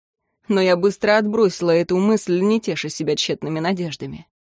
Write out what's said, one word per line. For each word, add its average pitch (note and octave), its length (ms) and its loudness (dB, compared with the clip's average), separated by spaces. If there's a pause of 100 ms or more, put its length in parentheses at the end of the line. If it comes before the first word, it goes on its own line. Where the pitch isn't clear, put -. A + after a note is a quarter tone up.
(480)
Но G3 120 2
я F#3 160 4
быстро G3+ 420 2
отбросила G#3 520 0
эту E3+ 280 2
мысль, G3 420 2
не G#3+ 200 2
теша D#3+ 280 -6
себя D3+ 260 -2
тщетными D#3 460 -4
надеждами. D#3+ 680 -6 (320)